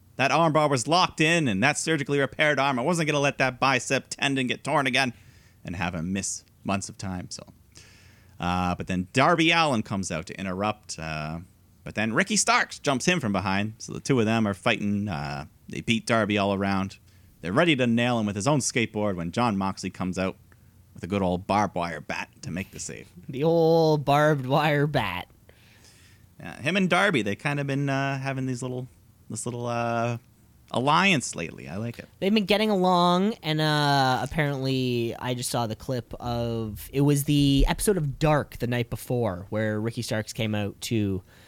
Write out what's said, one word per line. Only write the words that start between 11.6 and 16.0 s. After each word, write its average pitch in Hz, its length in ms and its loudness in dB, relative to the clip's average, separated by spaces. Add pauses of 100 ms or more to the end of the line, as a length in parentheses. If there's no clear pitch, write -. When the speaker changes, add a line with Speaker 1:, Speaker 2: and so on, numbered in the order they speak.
Speaker 1:
but - 120 -12
then 110 180 -2
Ricky 196 220 -2
Starks 226 420 0
jumps 135 300 -2
in 180 120 2
from 113 120 -2
behind. 101 480 -2
So - 140 -14
the - 60 -8
two 135 200 0
of 107 80 2
them 113 200 2
are 101 60 0
fighting. 104 560 -2
Uh, 71 360 -6 (240)
they 69 120 -8
beat 113 240 -2